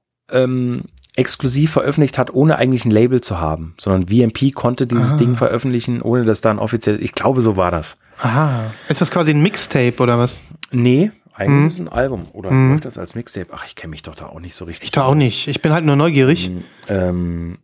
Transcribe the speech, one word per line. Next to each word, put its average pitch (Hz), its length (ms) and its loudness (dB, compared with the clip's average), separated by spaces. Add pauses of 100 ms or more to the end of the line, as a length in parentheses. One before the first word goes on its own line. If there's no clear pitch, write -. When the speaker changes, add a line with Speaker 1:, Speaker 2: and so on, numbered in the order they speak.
(300)
Speaker 1:
ähm, 127 540 0 (320)
exklusiv 139 560 0
veröffentlicht 147 460 0
hat, 127 140 -2
ohne 151 240 4
eigentlich 127 280 0
ein 117 80 2
Label 123 300 4
zu 85 180 -6
haben. 80 400 -4
Sondern 92 300 0
W 120 120 4
M 113 100 2
P 135 180 0
konnte 127 360 -2
dieses 120 280 0
Speaker 2:
Ah. - 20 0
Speaker 1:
Ding 123 200 2
veröffentlichen, 120 680 -2
ohne 120 220 2
dass 110 180 2
da 113 80 2
ein 104 80 0
offiziell, 107 440 -2
ich 107 120 -6
glaube, 127 260 0
so 110 160 2
war 90 140 2
das. 82 260 -6 (260)
Speaker 2:
Aha. 120 480 0 (180)
Ist 147 120 -2
das 170 100 0
quasi 160 200 0
ein 147 120 4
Mixtape - 560 0
oder 120 200 4
was? 120 220 0 (300)
Speaker 1:
Nee, 127 400 2 (220)
eigentlich 139 280 2
Speaker 2:
Mhm. 147 60 4
Speaker 1:
ist 160 60 0
es 180 80 -10
ein 170 80 -10
Album. 120 440 -4
Oder 98 180 -8
Speaker 2:
Mhm. 131 220 4
Speaker 1:
läuft 151 120 0
das - 140 -14
als 90 160 -12
Mixtape? 104 360 -10
Ach, - 140 -16
ich - 100 -20
kenn - 140 -16
mich 78 140 -14
doch 78 120 -16
da 78 120 -16
auch 78 140 -16
nicht 87 140 -16
so 87 120 -16
richtig 85 180 -14
Speaker 2:
Ich - 80 -14
doch 139 120 0
auch 131 100 2
nicht. 135 340 0
Ich 139 140 -6
bin 156 100 2
halt 160 140 2
nur 143 100 4
neugierig. 131 540 2
Speaker 1:
Mhm, 90 140 -10 (240)
ähm, 87 760 -2